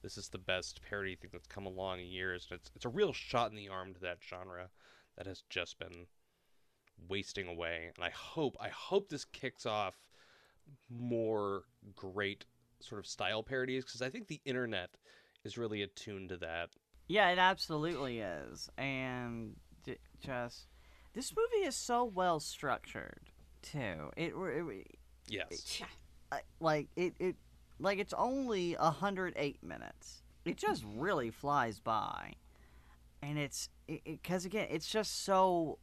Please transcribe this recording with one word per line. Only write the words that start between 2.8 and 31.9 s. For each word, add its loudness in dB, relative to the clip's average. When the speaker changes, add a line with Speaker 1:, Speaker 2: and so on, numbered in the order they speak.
Speaker 1:
a 2
real 2
shot 2
in -10
the -10
arm -6
to -12
that -2
genre -10
that -8
has -8
just -2
been -10
wasting -2
away. -2
And -4
I 4
hope, -2
I -4
hope 2
this -6
kicks -8
off 2
more 2
great -2
sort -10
of -12
style 0
parodies, 0
'cause -8
I 0
think -8
the -8
internet -2
is -8
really 0
attuned -4
to -4
that. -2
Speaker 2:
Yeah, 8
it 6
absolutely 4
is. -4
And -2
j-, -6
just, -6
this -4
movie 4
is 0
so 4
well 4
structured, -4
too. -2
It, -2
re-, -2
it 0
re-, -8
Speaker 1:
Yes. -6
Speaker 3:
Yeah. -8
Speaker 2:
I, -2
like, 4
it, 2
it, 0
like, 2
it's -2
only 2
a 6
hundred 0
eight 0
minutes. -12
It 0
just 2
really 2
flies 2
by. 0